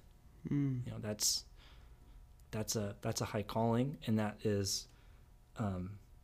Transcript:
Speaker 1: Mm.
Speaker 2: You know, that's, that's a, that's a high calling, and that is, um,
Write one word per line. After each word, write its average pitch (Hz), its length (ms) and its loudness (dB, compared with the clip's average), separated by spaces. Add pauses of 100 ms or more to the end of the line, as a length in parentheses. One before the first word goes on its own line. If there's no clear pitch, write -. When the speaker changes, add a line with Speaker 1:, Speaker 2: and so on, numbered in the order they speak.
(500)
Speaker 1:
Mm. 135 360 2
Speaker 2:
You 110 60 -6
know, 110 60 -6
that's, - 460 0 (1040)
that's 107 240 -2
a, 104 280 0
that's 113 180 0
a 110 60 0
high 107 160 0
calling, 117 640 2
and 110 120 4
that 107 260 0
is, 101 440 2 (680)
um, 98 400 0 (260)